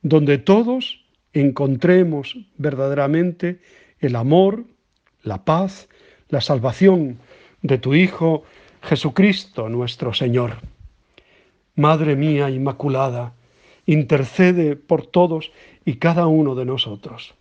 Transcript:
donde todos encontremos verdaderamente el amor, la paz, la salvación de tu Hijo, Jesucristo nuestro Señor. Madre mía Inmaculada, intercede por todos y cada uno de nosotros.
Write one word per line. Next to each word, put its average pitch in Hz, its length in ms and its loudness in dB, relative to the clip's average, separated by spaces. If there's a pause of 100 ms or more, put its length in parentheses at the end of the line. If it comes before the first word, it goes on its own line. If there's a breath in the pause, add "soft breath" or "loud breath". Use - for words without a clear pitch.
donde 147 360 2
todos 233 640 0 (280)
encontremos 143 1040 2 (220)
verdaderamente 147 1000 -2 (400 soft breath)
el 123 160 -2
amor, 190 480 2 (580)
la 98 220 -8
paz, 185 440 -2 (400 soft breath)
la 139 120 -2
salvación 135 800 -2 (440 soft breath)
de 135 160 0
tu 127 160 -4
Hijo, 165 500 0 (380 soft breath)
Jesucristo 156 840 -2
nuestro 120 460 -6
Señor. 120 440 -2 (1160 soft breath)
Madre 151 420 2
mía 143 340 0
Inmaculada, 131 840 -4 (520 soft breath)
intercede 156 920 2
por - 300 -2
todos 165 460 0 (320 soft breath)
y 123 120 -4
cada 170 300 2
uno 156 280 2
de 127 100 -4
nosotros. 117 760 -8